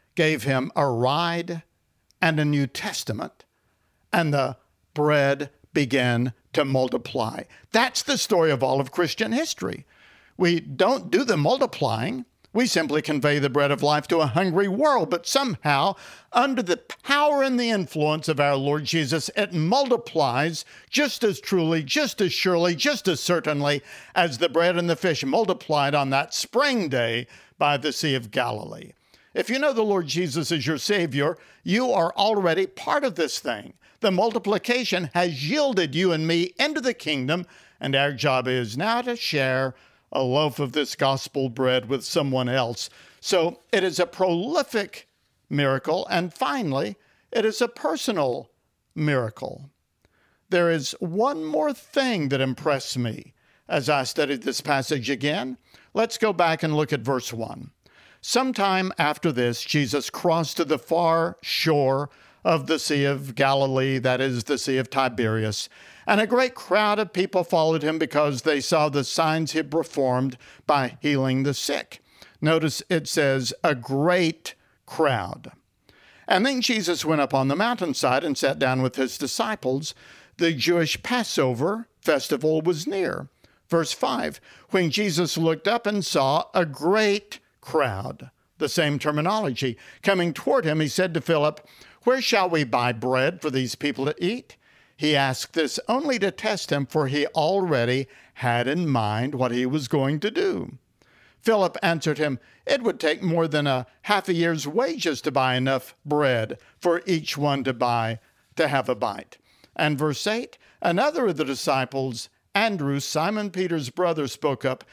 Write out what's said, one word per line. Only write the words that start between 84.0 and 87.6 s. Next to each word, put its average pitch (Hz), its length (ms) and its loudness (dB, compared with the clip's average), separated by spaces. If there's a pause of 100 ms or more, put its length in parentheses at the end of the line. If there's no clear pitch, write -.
"When 175 220 2
Jesus 175 460 0
looked 165 300 0
up 226 200 0
and 208 180 -2
saw 143 480 0
a 175 140 2
great 202 720 0 (220)